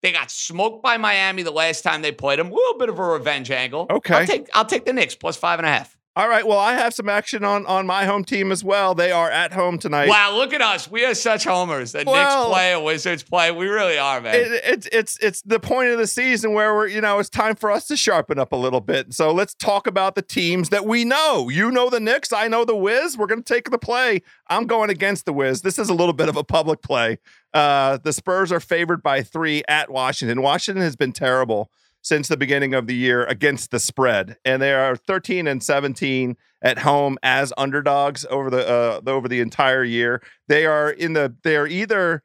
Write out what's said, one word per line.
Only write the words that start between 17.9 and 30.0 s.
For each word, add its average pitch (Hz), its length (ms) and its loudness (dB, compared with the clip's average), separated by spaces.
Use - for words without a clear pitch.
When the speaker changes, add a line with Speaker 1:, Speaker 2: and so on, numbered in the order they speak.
Speaker 2:
sharpen 160 440 0
up 127 120 0
a 143 40 -2
little 127 240 0
bit. 131 340 -4
So 156 180 2
let's 190 220 0
talk 202 320 0
about 190 300 0
the 202 60 -2
teams 175 480 -2
that 202 140 0
we 233 200 0
know. 254 440 0
You 185 220 0
know 247 200 2
the 240 100 0
Knicks. 226 320 0
I 220 160 0
know 233 160 0
the 226 120 0
Wiz. 247 400 0
We're 214 120 -2
gonna 226 140 -4
take 240 280 -2
the 240 80 -2
play. 233 420 0
I'm 214 180 0
going 220 240 2
against 196 360 -2
the 160 60 -2
Wiz. 135 300 0
This 185 160 -2
is 220 100 -2
a 196 60 2
little 170 180 2
bit 151 160 2
of 147 80 -2
a 147 80 -2
public 156 380 0
play. 117 360 0
Uh, 139 440 4
the 151 140 -4
Spurs 185 380 0
are 175 100 0
favored 170 400 -2
by 139 220 0
three 156 460 -2
at 151 220 0
Washington. 131 520 -2